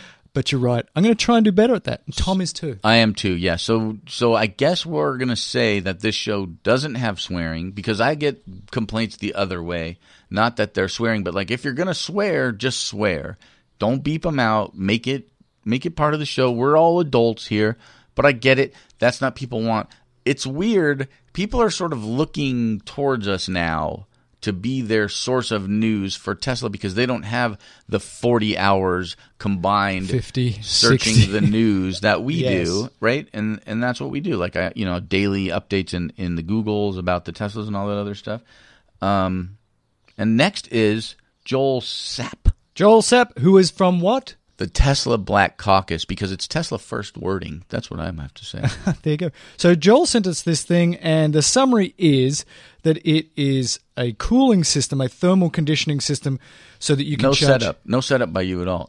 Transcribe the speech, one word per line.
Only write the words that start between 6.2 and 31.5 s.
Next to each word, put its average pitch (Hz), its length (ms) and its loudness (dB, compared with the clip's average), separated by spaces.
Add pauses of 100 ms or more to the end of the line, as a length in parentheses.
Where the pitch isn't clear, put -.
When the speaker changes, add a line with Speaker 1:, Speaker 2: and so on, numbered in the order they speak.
Speaker 2:
doesn't 117 520 -2
have 113 260 -4
swearing, 85 480 -6
because 101 320 -4
I 143 140 0
get 147 260 -4 (280)
complaints 110 460 -6
the 101 180 -6
other 92 280 -4
way. 85 360 -6 (300)
Not 110 280 0
that 107 180 -2
they're 98 160 0
swearing, 113 340 -2
but, 87 80 -6
like, 95 180 -4
if 123 140 -6
you're 143 80 -4
gonna 170 220 -4
swear, 160 580 -2
just 117 320 -4
swear. 87 540 -4 (400)
Don't 131 260 0
beep 156 220 -2
'em 156 120 -2
out. 110 380 0
Make 104 300 0
it, 131 240 -6 (340)
make 127 220 -2
it 165 100 -8
part 151 160 2
of 151 80 -2
the 147 60 -6
show. 131 240 0
We're 127 260 2
all 170 240 6
adults 117 460 0
here, 107 320 0 (360)
but 131 120 4
I 143 60 6
get 127 260 4
it. 135 160 0 (240)
That's 123 240 2
not 127 140 -2
people 120 260 -6
want. 113 260 -2 (380)
It's 135 200 -2
weird. 147 640 0 (240)
People 208 300 -2
are 220 80 2
sort 170 240 -4
of 113 100 -6
looking 120 760 -2
towards 135 460 -4
us 95 220 -4
now 82 560 -4 (380)
to 107 100 -2
be 120 300 -4
their 107 260 0
source 123 420 -2
of 101 180 -2
news 104 460 0
for - 200 -6
Tesla 123 360 -6
because 98 240 -6
they 117 120 2
don't 123 180 -4
have 117 340 -4 (300)
the 107 100 -2
forty 107 580 0
hours 92 600 0 (220)
combined 98 720 0
Speaker 1:
Fifty, 123 420 -2 (100)
Speaker 2:
searching 117 520 2
Speaker 1:
sixty. 101 180 6
Speaker 2:
the 104 80 0
news 104 600 2